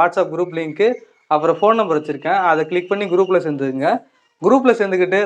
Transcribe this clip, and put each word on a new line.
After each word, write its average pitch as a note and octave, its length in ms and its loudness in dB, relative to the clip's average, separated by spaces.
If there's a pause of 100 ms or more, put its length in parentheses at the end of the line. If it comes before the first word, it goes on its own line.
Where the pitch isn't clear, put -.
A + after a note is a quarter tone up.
WhatsApp E3+ 340 2
குரூப் F3 260 -4
லிங்க், D#3+ 260 -2 (480)
அப்புறம் D#3 280 0
ஃபோன் A3+ 200 4
நம்பர் D#3+ 180 0
வச்சிருக்கேன், D#3 400 -4 (100)
அதை D#3 220 2
கிளிக் F3+ 200 -2
பண்ணி G3+ 220 -4
குரூப்ல F#3 320 2
சேர்ந்துக்குங்க. C#3 460 -2 (540)
குரூப்ல B3+ 360 4
சேர்ந்துக்கிட்டு F#3 420 0